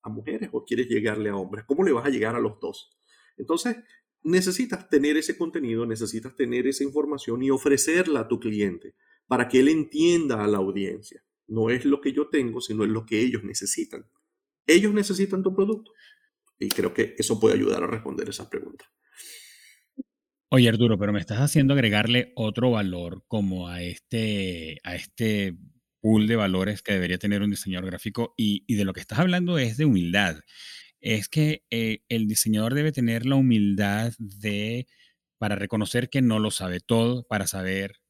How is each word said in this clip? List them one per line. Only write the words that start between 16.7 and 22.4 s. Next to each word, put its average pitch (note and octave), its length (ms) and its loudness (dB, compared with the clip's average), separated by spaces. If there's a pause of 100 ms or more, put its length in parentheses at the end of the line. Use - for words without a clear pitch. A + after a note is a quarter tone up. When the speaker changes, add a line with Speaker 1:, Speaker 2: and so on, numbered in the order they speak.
Speaker 1:
que A2+ 240 -2
eso A2+ 220 -2
puede G#2+ 160 4
ayudar G#2 280 0
a - 40 -2
responder - 420 -6
esas - 180 -12
preguntas. - 420 -12 (1600)
Speaker 2:
Oye, B2+ 160 8
Arturo, A2 300 4
pero G2+ 160 -2
me G2+ 60 0
estás G#2 200 -4
haciendo C#3 360 4
agregarle A#2 600 2
otro A#2 360 0